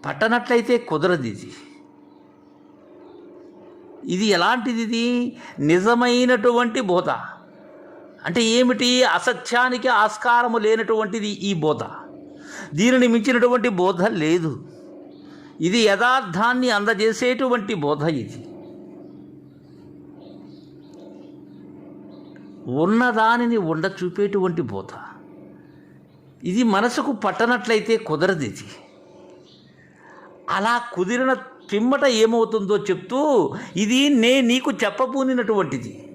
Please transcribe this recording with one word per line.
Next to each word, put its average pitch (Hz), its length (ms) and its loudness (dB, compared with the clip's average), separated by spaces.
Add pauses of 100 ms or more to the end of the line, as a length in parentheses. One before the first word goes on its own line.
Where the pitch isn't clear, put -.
పట్టనట్లయితే 233 680 0 (160)
కుదరదు. 156 400 0
ఇది, 98 180 -12 (2750)
ఇది 190 120 0 (100)
ఎలాంటిది? 226 500 0
ఇది 233 200 -2 (640)
నిజమైనటువంటి 240 1120 2 (100)
బోధ. 175 180 0 (1200)
అంటే 175 140 0 (160)
ఏమిటి? 247 320 2 (260)
అసత్యానికి 247 760 0 (140)
ఆస్కారము 240 600 2
లేనటువంటిది 220 680 0 (180)
ఈ - 20 0 (120)
బోధ. 143 180 0 (1000)
దీనిని 247 360 6
మించినటువంటి 240 560 2 (100)
బోధ 185 180 2 (240)
లేదు. 160 280 2 (1160)
ఇది 226 220 2
యథార్థాన్ని 240 880 0
అందజేసేటువంటి 226 960 0 (100)
బోధ. 143 180 0 (200)
ఇది - 180 -12 (4000)
ఉన్నదానిని 233 760 2 (140)
ఉండ 160 120 -4 (140)
చూపేటువంటి 180 640 -2 (100)
బోధ. 98 180 -10 (1600)
ఇది 226 140 2 (100)
మనసుకు 240 380 0 (120)
పట్టనట్లయితే 226 680 0 (160)
కుదరదు. 156 400 0
ఇది, - 180 -14 (1900)
అలా 214 180 0 (180)
కుదిరిన 247 400 0 (380)
పిమ్మట 247 340 0 (160)
ఏమవుతుందో 220 560 2 (140)
చెప్తూ, 247 320 -2 (640)
ఇది 226 140 2 (240)
నే 233 80 4 (200)
నీకు 247 200 2 (120)
చెప్పబూనినటువంటిది. 240 1120 -2 (240)